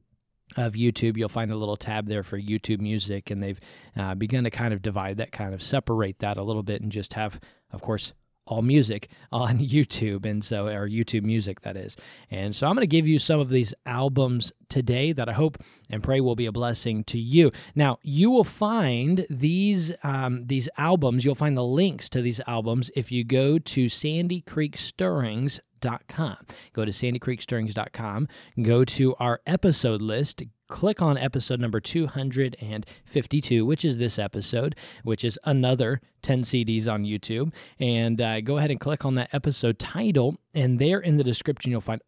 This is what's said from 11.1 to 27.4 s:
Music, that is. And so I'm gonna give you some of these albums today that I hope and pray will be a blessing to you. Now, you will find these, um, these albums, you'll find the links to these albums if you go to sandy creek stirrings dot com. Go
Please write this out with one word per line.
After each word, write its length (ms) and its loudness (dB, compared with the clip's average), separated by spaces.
Music, 400 -2
that 160 -10
is. 180 -12
And 240 -4
so 120 0
I'm 80 4
gonna 120 2
give 220 4
you 100 4
some 220 2
of 80 0
these 240 2
albums 640 0
today 440 0
that 180 -2
I 20 -4
hope 240 2
and 140 -4
pray 180 2
will 160 2
be 100 -2
a 60 -4
blessing 520 -2
to 140 -4
you. 320 6
Now, 280 4
you 280 4
will 140 6
find 840 0
these, 640 2
um, 420 -2
these 320 -2
albums, 480 2
you'll 100 2
find 220 0
the 80 0
links 460 0
to 100 0
these 260 -2
albums 480 0
if 160 -4
you 140 0
go 340 4
to 300 0
sandy 540 -2
creek 340 -4
stirrings 800 -2
dot 260 -4
com. 300 -4
Go 100 -2